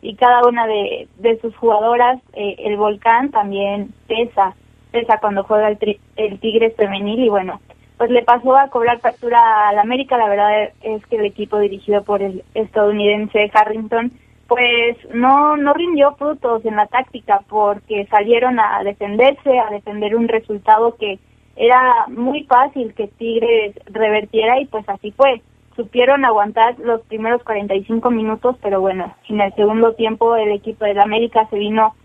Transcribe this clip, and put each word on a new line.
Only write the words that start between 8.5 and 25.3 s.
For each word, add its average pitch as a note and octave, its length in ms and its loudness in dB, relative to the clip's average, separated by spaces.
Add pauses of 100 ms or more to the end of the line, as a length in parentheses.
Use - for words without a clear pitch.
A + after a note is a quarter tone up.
a C#4 120 4
cobrar A#3+ 300 -2
factura A#3 720 2
al G#3 80 0
América. B3+ 400 -2
La A3 100 2
verdad G#3 440 0 (100)
es G#3+ 240 -8
que A#3 120 -4
el G#3 80 -2
equipo G#3 340 -6
dirigido G3+ 440 -2
por G3+ 200 -2
el F#3 200 -8 (120)
estadounidense G#3 1000 0
Harrington, A3 580 0 (360)
pues A#3+ 500 0 (160)
no, C#4 420 2
no C#4+ 180 0
rindió D4+ 420 2
frutos B3 500 -4
en G#3+ 120 -2
la G#3 100 0
táctica G#3+ 600 -4
porque G#3 600 -2
salieron A#3 520 2
a G#3 240 0
defenderse, A#3+ 760 0
a G#3 100 0
defender G#3 460 -6
un A#3 120 0
resultado A3 680 0
que G3 220 -8 (360)
era B3 520 4
muy B3+ 380 -6
fácil B3+ 500 0
que G#3 120 -6
Tigres A3+ 680 -2 (100)
revertiera A3 760 0
y C#4 60 -4
pues G#3+ 240 -10
así G3+ 220 -8
fue. B3+ 300 2 (340)